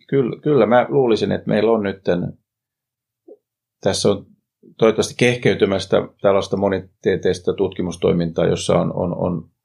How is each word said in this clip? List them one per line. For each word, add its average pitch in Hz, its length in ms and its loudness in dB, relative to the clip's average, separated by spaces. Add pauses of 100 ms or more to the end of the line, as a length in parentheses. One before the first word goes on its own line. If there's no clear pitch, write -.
kyllä, 135 340 -2
kyllä 143 240 2
mä 120 240 4
luulisin, 110 420 0
että 95 160 -4
meillä 107 240 2
on 110 120 2
nytten, 92 500 -4 (1500)
tässä 101 280 0
on 95 140 -6 (520)
toivottavasti 110 400 0
kehkeytymästä 101 920 0 (140)
tällaista 98 360 0
monitieteistä 92 960 -2
tutkimustoimintaa, 87 920 -2
jossa 87 340 0
on, 87 160 -4
on, 90 220 -4
on, 87 320 -6 (160)